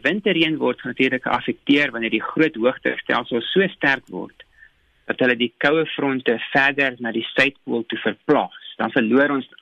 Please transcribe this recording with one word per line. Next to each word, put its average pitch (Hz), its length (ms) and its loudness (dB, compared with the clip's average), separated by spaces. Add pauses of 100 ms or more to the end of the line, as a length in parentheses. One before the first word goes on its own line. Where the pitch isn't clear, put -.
winterreën 165 560 0
word 127 260 -2
natuurlik 127 380 -2
geaffekteer 139 720 0
wanneer 113 180 -4
die 107 140 0
groot 156 320 0
hoëdrukstelsels 120 960 -2
so 190 160 2
sterk 135 400 -2
word - 360 -12 (600)
dat - 140 -4
hulle 123 160 2
die 117 220 -2
koue 156 280 2
fronte 131 540 -2 (140)
verder 139 460 2
na 117 120 -6
die 110 140 -4 (100)
suidpool 123 500 -2
toe 113 140 -8
verplaas. - 800 -2
Dan 117 140 -2
verloor 131 380 4
ons, 135 180 -4 (140)